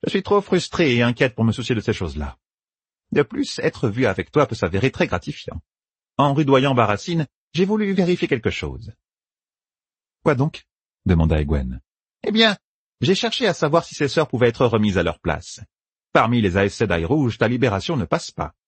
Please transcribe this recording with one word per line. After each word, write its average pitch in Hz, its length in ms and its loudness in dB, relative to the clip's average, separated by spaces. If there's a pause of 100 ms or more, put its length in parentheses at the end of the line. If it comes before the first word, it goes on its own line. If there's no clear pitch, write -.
Je - 60 -4
suis 196 120 -2
trop 208 200 2
frustrée 165 540 0
et 120 60 2
inquiète 120 320 0
pour 113 100 0
me 110 80 2
soucier 123 220 -2
de 107 60 -2
ces 107 140 -2
choses-là. 73 420 -8 (760)
De 143 100 2
plus, - 380 -4
être - 280 -2
vue 117 180 0
avec 95 240 -2
toi 143 160 2
peut - 80 -8
s'avérer 98 360 0
très - 160 -2
gratifiant. - 560 -8 (560)
En 139 160 2
rudoyant 135 400 4
Barasine, 123 520 0 (280)
j'ai 175 100 2
voulu 208 300 0
vérifier 180 340 2
quelque 113 220 0
chose. « 69 420 -8 (1300)
Quoi 156 120 2
donc ? » 135 320 -4 (400)
demanda 80 340 4
Egwene. « 67 400 -2 (420)
Eh - 100 -4
bien, 220 240 2 (440)
j'ai 170 140 2
cherché 226 320 -2
à 180 80 2
savoir 160 300 0
si - 100 -18
ces 143 140 -2
sœurs 156 200 0
pouvaient 120 200 2
être 123 180 2
remises 107 320 2
à 87 40 2
leur 82 180 -4
place. - 400 -6 (520)
Parmi 120 280 4
les 98 180 2
Aes 101 100 4
Sedai 90 360 0
rouges, 127 340 0
ta 107 100 2
libération 120 480 -2
ne 98 80 -2
passe - 260 -4
pas. 80 240 -10 (140)